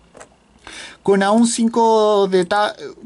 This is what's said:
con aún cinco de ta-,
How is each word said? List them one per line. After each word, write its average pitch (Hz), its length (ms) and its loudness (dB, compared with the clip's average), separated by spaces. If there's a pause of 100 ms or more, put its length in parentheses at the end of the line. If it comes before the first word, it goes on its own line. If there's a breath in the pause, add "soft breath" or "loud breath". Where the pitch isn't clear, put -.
(1040 loud breath)
con 196 200 2
aún 220 240 2
cinco 226 840 2
de 185 180 0
ta-, 208 280 -2 (320)